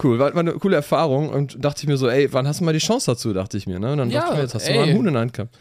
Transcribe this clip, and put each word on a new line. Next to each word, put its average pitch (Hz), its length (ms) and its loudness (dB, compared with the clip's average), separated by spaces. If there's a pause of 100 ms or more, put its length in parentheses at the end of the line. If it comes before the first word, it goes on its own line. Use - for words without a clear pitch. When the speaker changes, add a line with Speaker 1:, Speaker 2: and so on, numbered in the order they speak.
Speaker 1:
cool. 120 160 4
War, 139 160 2
war 170 60 0
eine 170 140 0
coole 190 220 2
Erfahrung 147 520 0
und 135 360 -4
dachte 143 180 -2
ich 147 60 -6
mir 143 80 2
so, 131 120 2
„Ey, 131 240 4
wann 135 160 0
hast 147 120 -4
du 180 40 -2
mal 160 80 2
die 156 80 0
Chance 220 320 0
dazu?“, 117 200 -4
dachte 95 240 -4
ich 98 100 -6
mir, 92 120 -6
ne? 113 140 -2
Und 151 60 -2
dann - 120 0
Speaker 2:
Ja, - 100 0
Speaker 1:
dachte 339 120 -2
ich 160 60 0
mir, 147 40 0
„Jetzt 123 120 -4
hast 120 120 -6
du 175 60 0
Speaker 2:
ey. - 60 2
Speaker 1:
mal 143 60 4
einen 156 120 4
Huhn 240 100 2
in 165 60 2
der 117 100 2
Hand 123 100 -4
gehabt.“ - 280 -10